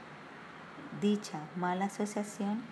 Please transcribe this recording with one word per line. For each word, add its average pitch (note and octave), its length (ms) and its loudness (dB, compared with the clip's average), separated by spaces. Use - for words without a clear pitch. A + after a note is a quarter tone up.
dicha G3+ 400 4
mala F3+ 300 4
asociación, G#3 840 0